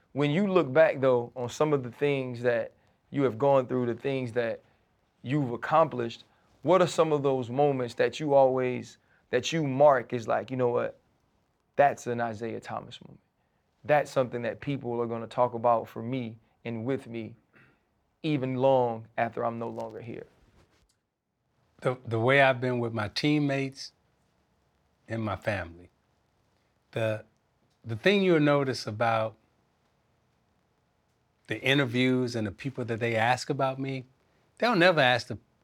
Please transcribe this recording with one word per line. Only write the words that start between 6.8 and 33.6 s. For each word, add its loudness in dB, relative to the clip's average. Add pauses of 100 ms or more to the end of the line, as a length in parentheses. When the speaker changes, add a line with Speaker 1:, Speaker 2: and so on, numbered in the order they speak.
Speaker 1:
are 4
some 2
of 2
those 0
moments 0
that 0
you -2
always, 2 (320)
that -2
you 0
mark 4
as -4
like, -2
"You -6
know 2
what? -2 (760)
That's 4
an -4
Isaiah -8
Thomas -12
moment. -20 (640)
That's 2
something -2
that -6
people -6
are -4
gonna -6
talk 0
about 2
for -12
me -6 (280)
and -8
with -4
me -12 (880)
even -2
long 2 (120)
after -2
I'm -4
no -8
longer -12
here"? -14 (1600)
Speaker 2:
The, -2 (100)
the -2
way 4
I've 4
been -2
with -4
my -4
teammates -2 (1160)
and -6
my -4
family. -8 (1000)
The, -4 (600)
the -8
thing 4
you'll 4
notice 2
about 0 (2000)
the -6
interviews 2
and -2
the -6
people -10
that -6
they 0
ask 0
about -4